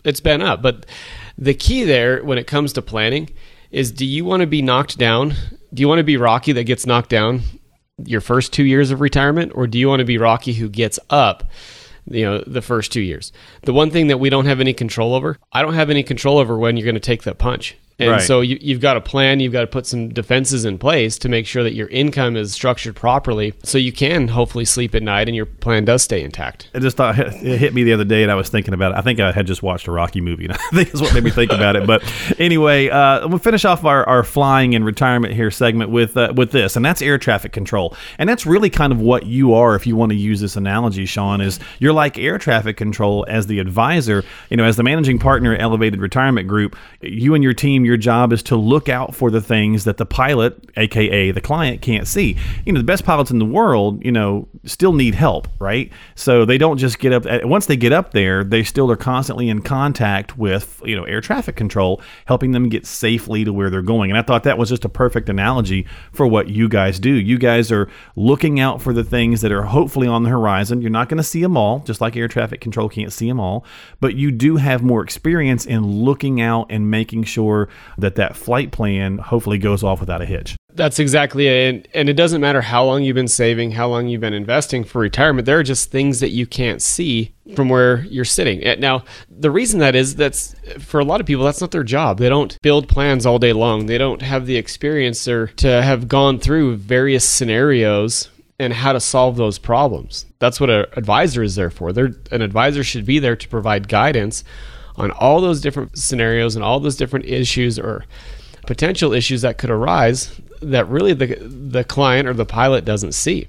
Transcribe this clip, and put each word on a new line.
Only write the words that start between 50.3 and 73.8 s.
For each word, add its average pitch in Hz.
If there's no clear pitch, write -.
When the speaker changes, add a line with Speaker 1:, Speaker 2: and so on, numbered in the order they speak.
Speaker 2:
A 110
K 107
A 98
the 92
client, 147
can't 110
see. 175
You 202
know, 139
the 113
best 180
pilots 147
in 120
the 110
world, 113
you 123
know, 104
still 175
need 123
help, 98
right? 107
So 120
they 127
don't 151
just 127
get 131
up, 120
at, 120
once 170
they 147
get 120
up 180
there, 95
they 113
still 131
are 107
constantly 127
in 107
contact 120
with, 101
you 110
know, 87
air 107
traffic -
control, 98
helping 127
them 123
get -
safely 110
to 101
where 98
they're 92
going. 101
And 107
I 113
thought 120
that 131
was 117
just 123
a -
perfect -
analogy 98
for 139
what 107
you 110
guys 98
do. 123
You 117
guys 117
are 101
looking 139
out 131
for 127
the 113
things 117
that 104
are 101
hopefully 131
on 117
the 117
horizon. 110
You're 113
not 113
gonna 160
see 165
'em 180
all, 113
just -
like 117
air 117
traffic 113
control 110
can't 104
see 113
'em 127
all, 101